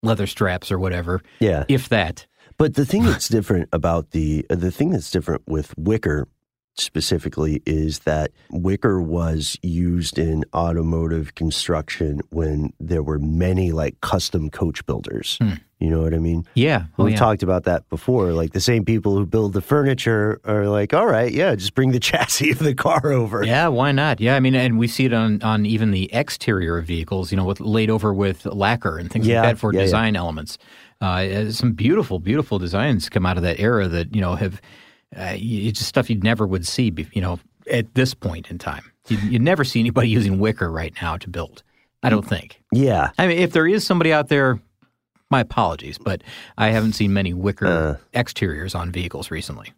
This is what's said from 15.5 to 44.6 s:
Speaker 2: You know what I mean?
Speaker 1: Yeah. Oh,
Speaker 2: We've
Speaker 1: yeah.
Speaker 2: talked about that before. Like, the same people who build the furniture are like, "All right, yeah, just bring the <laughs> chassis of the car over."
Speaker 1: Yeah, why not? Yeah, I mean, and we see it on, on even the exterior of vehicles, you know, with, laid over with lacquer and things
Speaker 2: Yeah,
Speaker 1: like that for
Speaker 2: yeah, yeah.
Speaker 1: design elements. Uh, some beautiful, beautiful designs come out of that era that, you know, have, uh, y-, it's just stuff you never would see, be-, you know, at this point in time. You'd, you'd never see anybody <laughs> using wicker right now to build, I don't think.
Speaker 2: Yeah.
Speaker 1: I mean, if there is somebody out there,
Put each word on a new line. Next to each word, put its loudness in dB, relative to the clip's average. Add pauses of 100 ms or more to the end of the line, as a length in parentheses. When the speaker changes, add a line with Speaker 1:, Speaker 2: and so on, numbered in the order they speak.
Speaker 2:
You 0
know 2
what 0
I 0
mean? -2 (100)
Speaker 1:
Yeah. 2 (120)
Oh, 4
Speaker 2:
We've 4
Speaker 1:
yeah. 0
Speaker 2:
talked 4
about 2
that 0
before. 2
Like, 0
the -2
same 2
people 2
who 2
build 0
the 0
furniture 0
are 0
like, 2
"All 4
right, 2
yeah, 2
just -6
bring 2
the 2
<laughs> -6
chassis 0
of -2
the 0
car 2
over." 0
Speaker 1:
Yeah, 2
why 2
not? 0
Yeah, 4
I 4
mean, 4
and 2
we 2
see 0
it 2
on, 2
on 2
even 2
the 0
exterior -2
of -4
vehicles, -4
you 0
know, 2
with, -2
laid 2
over 2
with -2
lacquer -2
and -8
things -2
Speaker 2:
Yeah, 4
Speaker 1:
like 4
that 0
for 0
Speaker 2:
yeah, 2
yeah. 4
Speaker 1:
design 2
elements. -6 (440)
Uh, -2
some 0
beautiful, 2
beautiful 0
designs 0
come 0
out 2
of -2
that 0
era 2
that, -2
you 0
know, 0
have, -2 (600)
uh, -8
y-, -8
it's -4
just -6
stuff 0
you 0
never 0
would -2
see, 0
be-, -6
you -2
know, -4 (320)
at -2
this 2
point -8
in -10
time. -10 (240)
You'd, 0
you'd 2
never 2
see -2
anybody 2
<laughs> 4
using 2
wicker 0
right -6
now -4
to -12
build, -10 (400)
I 2
don't 0
think. -8 (120)
Speaker 2:
Yeah. 4
Speaker 1:
I 2
mean, 2
if 2
there 4
is 2
somebody 4
out 2
there, 2 (720)